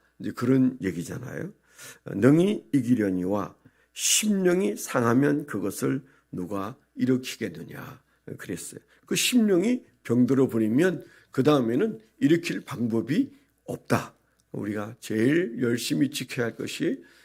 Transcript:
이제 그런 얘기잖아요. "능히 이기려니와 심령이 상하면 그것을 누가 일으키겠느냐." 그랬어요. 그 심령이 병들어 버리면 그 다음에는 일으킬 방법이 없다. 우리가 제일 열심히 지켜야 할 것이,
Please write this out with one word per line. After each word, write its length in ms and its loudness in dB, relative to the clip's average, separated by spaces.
이제 120 -8
그런 500 2
얘기잖아요. 720 -8
"능히 580 4
이기려니와 840 0
심령이 800 0
상하면 720 2
그것을 580 -4
누가 460 -8
일으키겠느냐." 1080 -4
그랬어요. 420 -12
그 100 -4
심령이 680 2
병들어 460 4
버리면 560 2
그 120 2
다음에는 560 2
일으킬 420 2
방법이 680 -2
없다. 480 -4
우리가 480 -6
제일 640 0
열심히 480 0
지켜야 380 -6
할 80 -8
것이, 480 -4